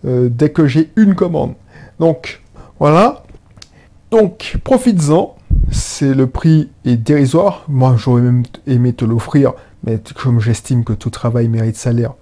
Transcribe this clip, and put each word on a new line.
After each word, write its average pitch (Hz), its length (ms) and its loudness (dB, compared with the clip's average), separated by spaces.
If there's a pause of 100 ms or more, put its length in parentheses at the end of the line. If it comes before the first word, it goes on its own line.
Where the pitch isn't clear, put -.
euh, 123 260 0
dès 143 180 0
que 156 160 2
j'ai 156 300 0
une 202 180 4
commande. 170 400 -2 (460)
Donc, 160 420 -2 (380)
voilà. 175 440 2 (880)
Donc, 214 540 0
profites-en. 185 720 0 (360)
C'est, - 440 -2
le 135 120 2
prix 156 420 2 (160)
est 123 120 0
dérisoire. 147 720 0
Moi, 131 300 2
j'aurais 120 240 2
même 123 220 2 (220)
aimé 123 280 0
te 120 120 -4
l'offrir, 117 480 0 (300)
mais 113 140 -4
t-, - 180 -12
comme 120 240 0
j'estime 117 440 -2
que 113 100 -4
tout 107 180 -6
travail 117 360 -4
mérite 113 300 -2
salaire 120 440 -4